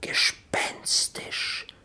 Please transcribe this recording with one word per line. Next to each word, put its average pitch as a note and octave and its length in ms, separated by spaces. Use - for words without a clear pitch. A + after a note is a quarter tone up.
Gespenstisch - 1700